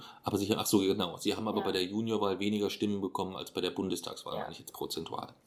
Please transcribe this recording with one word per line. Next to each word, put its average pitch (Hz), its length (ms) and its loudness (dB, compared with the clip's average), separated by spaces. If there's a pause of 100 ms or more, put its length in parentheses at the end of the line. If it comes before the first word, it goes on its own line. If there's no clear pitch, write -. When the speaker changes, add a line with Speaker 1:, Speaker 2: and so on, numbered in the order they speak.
(240)
Speaker 1:
aber - 140 2
sie 98 140 2
haben, - 80 4
ach 101 80 -2
so, 104 120 6
genau, 95 380 2
sie - 180 0
haben 110 120 -4
aber 101 120 0
Speaker 2:
Ja. 92 60 0
Speaker 1:
bei 98 60 2
der 92 140 2
Juniorwahl 104 540 2
weniger 104 300 2
Stimmen 104 320 0
bekommen 95 340 -2
als - 160 -8
bei 92 100 -2
der 90 100 2
Bundestagswahl, - 640 -4
Speaker 2:
Ja. 98 60 -4
Speaker 1:
meine - 120 -8
ich - 60 -14
jetzt - 140 -16
prozentual. - 600 -6 (140)